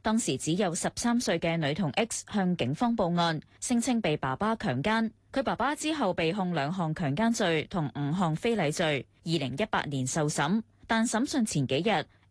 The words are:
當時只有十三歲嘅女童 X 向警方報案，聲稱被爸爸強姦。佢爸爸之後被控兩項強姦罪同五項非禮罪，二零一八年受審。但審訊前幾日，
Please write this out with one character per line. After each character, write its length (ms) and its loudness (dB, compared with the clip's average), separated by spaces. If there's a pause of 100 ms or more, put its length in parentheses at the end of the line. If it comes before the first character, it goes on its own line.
當 160 2
時 180 0
只 180 -2
有 200 0
十 220 -2
三 240 0
歲 180 0
嘅 180 0
女 160 0
童 200 0
X 320 -2 (100)
向 220 2
警 180 -2
方 220 0
報 200 2
案， 240 2 (200)
聲 200 0
稱 200 0
被 160 0
爸 180 -2
爸 220 0
強 260 -2
姦。 260 2 (240)
佢 120 0
爸 100 0
爸 220 0
之 180 -2
後 180 0
被 200 0
控 200 -2
兩 200 0
項 200 0
強 220 -2
姦 180 2
罪 380 2
同 240 -2
五 240 -2
項 160 2
非 220 0
禮 160 2
罪， 340 0 (180)
二 60 -4
零 260 -2
一 100 -2
八 160 0
年 220 -2
受 240 0
審。 320 2 (280)
但 180 2
審 240 0
訊 160 0
前 220 0
幾 200 0
日， 160 2 (260)